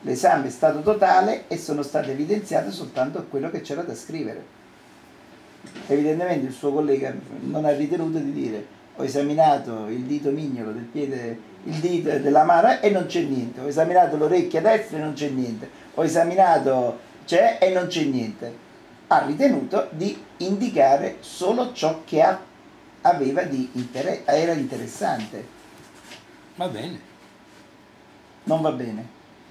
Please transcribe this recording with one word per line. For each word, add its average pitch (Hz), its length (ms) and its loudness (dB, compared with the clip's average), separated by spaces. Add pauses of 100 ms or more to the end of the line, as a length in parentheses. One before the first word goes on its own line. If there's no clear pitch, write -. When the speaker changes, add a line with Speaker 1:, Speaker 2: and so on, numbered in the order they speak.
Speaker 1:
l'esame 139 460 2
è - 20 -4
stato - 320 0
totale 196 640 2
e 170 120 -6
sono 147 240 -4
state 139 280 -2
evidenziate 165 600 -2
soltanto 147 580 -6
quello 147 220 -4
che 165 100 -8
c'era 151 220 -8
da 170 100 -8
scrivere. 151 500 -10 (1400)
Evidentemente 156 600 0
il 127 60 -8
suo 143 200 -4
collega 139 400 0 (280)
non 147 240 -4
ha 147 60 2
ritenuto 160 460 -2
di 139 160 -4
dire: 120 320 -6 (300)
"Ho - 80 -6
esaminato 139 880 2
il 123 120 -4
dito 139 300 -2
mignolo 127 400 -4
del 117 140 -8
piede, 123 540 -6 (260)
il 156 100 -6
dito 160 340 0
della 143 340 4
mano 170 380 6
e 208 80 4
non 185 160 0
c'è 175 160 -2
niente, 127 400 -4
ho 139 60 -6
esaminato 160 500 4
l'orecchia 160 420 2
destra 214 380 2
e 156 40 -4
non 156 120 -6
c'è 143 160 -4
niente, 127 400 -6 (240)
ho 160 100 0
esaminato 160 960 4 (260)
c'è 220 360 4
e 190 80 6
non 180 160 0
c'è 160 200 -2
niente". 117 520 -4 (500)
Ha 160 160 4
ritenuto 190 680 0
di 175 280 -4 (180)
indicare 165 840 2
solo 233 540 -2
ciò 160 300 -2
che 156 180 2
ha, 185 160 4 (680)
aveva 156 380 2
di 127 300 -4
inter-, 131 520 -4
era 160 260 2
interessante. 127 960 -6 (1120)
Speaker 2:
Va 175 120 -6
bene. 127 320 -10 (1500)
Speaker 1:
Non 160 160 0
va 151 100 0
bene. 120 500 -10 (300)